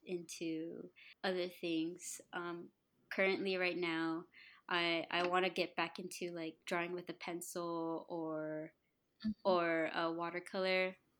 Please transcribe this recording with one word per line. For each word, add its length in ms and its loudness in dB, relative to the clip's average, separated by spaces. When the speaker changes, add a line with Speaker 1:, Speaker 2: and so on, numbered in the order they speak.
Speaker 1:
into 840 -6
other 240 0
things. 720 -2
Um, 380 -6
currently 460 2
right 200 2
now, 460 0
I, 420 2
I 180 4
wanna 220 4
get 260 -2
back 240 -2
into, 320 -6
like, 240 -6
drawing 260 0
with 180 -6
a 40 -6
pencil 960 -4
or, 600 -4
Speaker 2:
Mm-hmm. 80 0
Speaker 1:
or 500 4
a 180 2
watercolor. 840 2